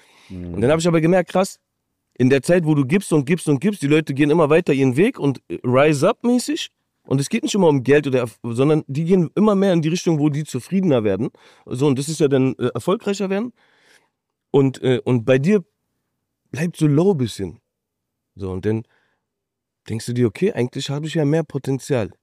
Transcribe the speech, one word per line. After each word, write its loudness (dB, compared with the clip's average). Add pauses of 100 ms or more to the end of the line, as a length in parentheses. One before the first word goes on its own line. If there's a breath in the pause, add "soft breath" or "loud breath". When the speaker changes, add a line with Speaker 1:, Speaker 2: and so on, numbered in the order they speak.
(300 soft breath)
Speaker 1:
Mhm. -12
Speaker 2:
Und -4
dann 2
habe 0
ich 0
aber 2
gemerkt, 2
krass, -2 (560)
in 2
der 4
Zeit, 2
wo 2
du 2
gibst 0
und 2
gibst -2
und 2
gibst, -2
die -2
Leute 0
gehen 2
immer 4
weiter 2
ihren 2
Weg 2
und, -2
äh, -8
rise 2
up -6
mäßig. -2 (340)
Und -2
es -4
geht -2
nicht -4
immer 4
um 2
Geld 2
oder 0
Erf-, -8
sondern 0
die -4
gehen 2
immer 2
mehr 2
in 2
die -2
Richtung, -2
wo 2
die -4
zufriedener -2
werden. -2 (360 soft breath)
So, -2
und 2
das -6
ist -8
ja 2
dann, 2
äh, -2
erfolgreicher -4
werden. -6 (960 soft breath)
Und, 2
äh, 2
und 0
bei 4
dir 2 (880)
bleibt -6
so 0
low 2
bisschen. -6 (760)
So, -10
und -8
dann -2 (1080)
denkst -8
du -8
dir, 2
„Okay, -2
eigentlich -4
habe -6
ich -8
ja 0
mehr 0
Potenzial. -6 (100)